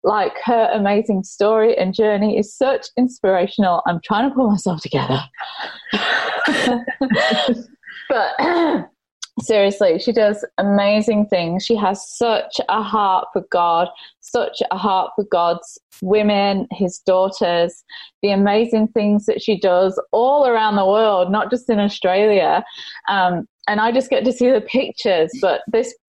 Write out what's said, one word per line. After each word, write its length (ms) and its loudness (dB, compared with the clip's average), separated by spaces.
like, 300 0
her 280 2
amazing 520 0
story 520 2
and 180 -2
journey 440 2
is 180 -4
such 300 0
inspirational. 880 0
I'm 180 -2
trying 240 0
to 60 -6
pull 160 2
myself 300 -2
together. 400 -2
<laughs> 1700 -2
But 300 0
<clears throat> 520 0
seriously, 580 2
she 140 -2
does 320 2
amazing 680 2
things. 380 -2
She 120 2
has 300 -2
such 520 -2
a 140 0
heart 500 0
for 180 -2
God, 380 2
such 400 -4
a 60 -2
heart 400 0
for 80 -2
God's 540 -2
women, 680 2
his 360 -4
daughters, 760 0
the 80 0
amazing 580 2
things 360 0
that 160 -2
she 180 -2
does 420 2
all 340 2
around 300 0
the 100 2
world, 460 2
not 180 -2
just 200 -4
in 100 2
Australia. 840 2
Um, 380 0
and 120 0
I 100 2
just 200 0
get 160 0
to 60 2
see 180 2
the 100 4
pictures, 680 -2
but 260 0
this 280 -2